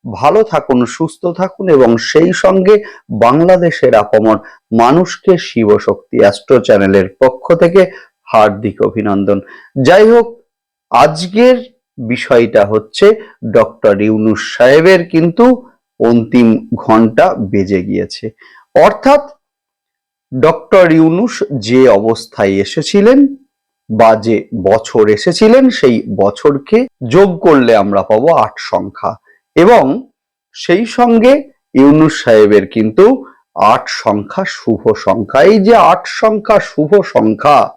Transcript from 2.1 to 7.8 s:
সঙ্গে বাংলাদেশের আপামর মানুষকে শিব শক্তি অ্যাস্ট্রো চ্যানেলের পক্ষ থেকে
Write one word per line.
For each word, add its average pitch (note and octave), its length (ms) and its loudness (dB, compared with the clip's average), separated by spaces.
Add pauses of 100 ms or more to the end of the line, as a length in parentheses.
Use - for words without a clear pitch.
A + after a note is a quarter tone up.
সঙ্গে F#3+ 400 2 (480)
বাংলাদেশের D#3+ 720 2
আপামর G#2+ 440 0 (340)
মানুষকে D3 640 0
শিব A2+ 300 -4 (120)
শক্তি - 380 -6
অ্যাস্ট্রো A2 420 0
চ্যানেলের G2 460 2 (120)
পক্ষ - 360 -2
থেকে F3 260 2 (480)